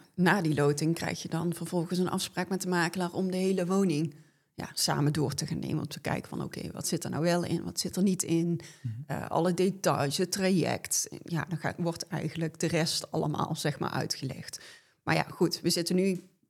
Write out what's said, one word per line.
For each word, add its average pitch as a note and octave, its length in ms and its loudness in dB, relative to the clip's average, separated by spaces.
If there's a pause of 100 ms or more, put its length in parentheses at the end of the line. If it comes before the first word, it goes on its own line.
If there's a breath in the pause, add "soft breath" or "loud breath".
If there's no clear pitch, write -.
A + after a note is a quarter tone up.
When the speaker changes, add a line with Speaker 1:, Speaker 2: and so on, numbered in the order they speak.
(160)
Speaker 1:
na F3+ 260 4
die D#3 120 2
loting D3 420 4
krijg - 260 -4
je - 80 -10
dan E3 240 -2
vervolgens F3 460 -2
een F3+ 100 2
afspraak F#3 400 -2
met F#3+ 120 -2
de F#3 80 -4
makelaar E3+ 440 0
om F#3 180 0
de F#3 60 0
hele F#3 280 2
woning, E3+ 500 2 (380 soft breath)
ja, - 200 -8
samen D3+ 400 2
door D3 200 0
te D3+ 120 -4
gaan D#3+ 140 -4
nemen. - 200 -2
Om D#3 80 -2
te - 140 -12
kijken - 280 -4
van, - 140 -6
oké, - 280 -8
wat - 160 -8
zit F3 160 -2
er - 60 -4
nou D#3 140 -2
wel F3 200 2
in, - 200 -2
wat F3 160 -6
zit - 160 -6
er F#3 80 2
niet F#3+ 200 2
in? E3+ 360 2 (220 loud breath)
Speaker 2:
Mhm. A#2 120 -4 (140 loud breath)
Speaker 1:
Eh, - 220 -6
alle E3+ 240 2
details, E3+ 640 2
het F3+ 140 0
traject. F#3+ 760 2 (160)
Ja, E3 260 -2
dan D#3+ 80 -2
gaat, - 200 -4
wordt E3 300 -2
eigenlijk D#3 520 -4
de E3+ 80 2
rest D#3+ 440 0
allemaal, D#3 440 0
zeg - 240 -2
maar, - 100 -2
uitgelegd. - 720 -6 (440 loud breath)
Maar - 120 0
ja, D#3+ 140 2
goed, - 320 0
we F3 80 2
zitten F3+ 260 2
nu F#3 280 2 (260)